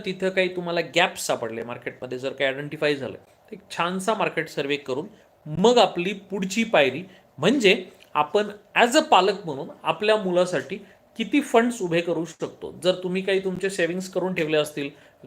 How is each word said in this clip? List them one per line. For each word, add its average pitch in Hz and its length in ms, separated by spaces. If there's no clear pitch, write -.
तिथं 190 240
काही 185 280
तुम्हाला 175 240
गॅप्स 170 460
सापडले 117 360
मार्केटमध्ये, 127 560
जर 131 140
काही 139 180
आयडेंटिफाय 147 440
झालं, 120 200
तर - 380
एक 196 80
छानसा 190 380
मार्केट 165 340
सर्व्हे 143 280
करून 139 300
मग 196 320
आपली 185 340
पुढची 196 520
पायरी 147 380
म्हणजे 208 460
आपण 208 340
as 240 140
a 302 60
पालक 196 440
म्हणून 147 220
आपल्या 208 340
मुलासाठी 180 600
किती 269 240
फंड्स 240 420
उभे 170 180
करू 170 240
शकतो. - 600
जर 180 80
तुम्ही 185 300
काही 190 220
तुमचे 190 260
सेव्हिंग्स 180 380
करून 185 260
ठेवले 156 220
असतील, 147 520